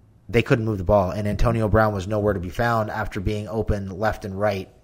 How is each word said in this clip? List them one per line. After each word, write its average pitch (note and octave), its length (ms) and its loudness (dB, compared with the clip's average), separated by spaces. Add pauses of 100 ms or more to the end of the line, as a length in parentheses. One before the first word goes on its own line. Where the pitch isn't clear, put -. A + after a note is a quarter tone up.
(280)
they A2+ 140 2
couldn't A#2 240 2
move A2 120 -2
the F#2 60 -4
ball, F#2 280 4
and G2+ 140 -4
Antonio A2 440 2
Brown G#2+ 240 4
was F#2 120 -4
nowhere G#2 280 0
to F#2+ 80 -2
be F2+ 80 -6
found A#2 400 0
after G#2+ 320 -6
being G#2 260 -4
open G2 500 -4
left G#2+ 280 -2
and F#2+ 120 -6
right G2+ 300 -2 (160)